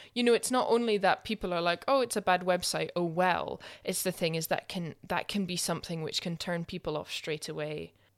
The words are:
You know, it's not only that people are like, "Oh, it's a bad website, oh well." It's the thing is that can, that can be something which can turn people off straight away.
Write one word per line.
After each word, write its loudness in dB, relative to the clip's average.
You 2
know, 8
it's 0
not 4
only 4
that 4
people -4
are 0
like, 0
"Oh, 6
it's -2
a 2
bad 4
website, 2
oh 2
well." 0
It's -4
the 2
thing -2
is -4
that -4
can, -6
that -2
can -2
be -4
something -4
which -4
can -4
turn -4
people -6
off -8
straight -6
away. -8